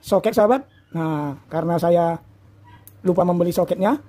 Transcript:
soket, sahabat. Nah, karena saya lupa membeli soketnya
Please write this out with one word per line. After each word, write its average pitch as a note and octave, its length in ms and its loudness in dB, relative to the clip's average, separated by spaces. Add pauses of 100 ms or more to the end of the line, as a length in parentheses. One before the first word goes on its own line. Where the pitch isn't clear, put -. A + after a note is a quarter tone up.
soket, G#3 320 0
sahabat. A#3+ 300 2 (260)
Nah, D3+ 560 -4
karena E3 320 -2
saya E3+ 400 2 (800)
lupa F3+ 240 0
membeli F3 280 0
soketnya F#3 560 -2